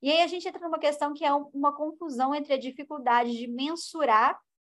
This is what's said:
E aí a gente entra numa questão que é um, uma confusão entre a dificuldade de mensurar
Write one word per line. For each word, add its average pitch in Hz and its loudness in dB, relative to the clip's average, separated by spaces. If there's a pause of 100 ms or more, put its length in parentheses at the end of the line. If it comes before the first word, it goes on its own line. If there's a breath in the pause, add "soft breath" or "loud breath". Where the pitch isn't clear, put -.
E 269 0
aí 320 4
a 349 4
gente 359 -6
entra 349 -10
numa 320 -2
questão 294 0
que 302 -2
é 277 4
um, 285 0
uma 277 0
confusão 294 -2
entre 285 -2
a 262 -2
dificuldade 240 0
de 240 -8
mensurar 269 0 (300)